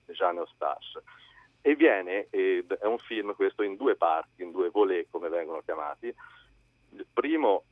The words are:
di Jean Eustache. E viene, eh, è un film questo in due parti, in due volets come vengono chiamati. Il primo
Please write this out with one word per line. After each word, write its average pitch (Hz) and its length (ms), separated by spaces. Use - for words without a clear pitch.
di 85 80
Jean 87 240
Eustache. - 640
E 147 140
viene, 101 540
eh, 92 360
è 101 60
un 113 140
film 104 360
questo 98 280
in 98 120
due 104 220
parti, 82 460
in 85 80
due 87 180
volets 95 420
come 85 160
vengono 80 380
chiamati. 78 420
Il - 200
primo 135 600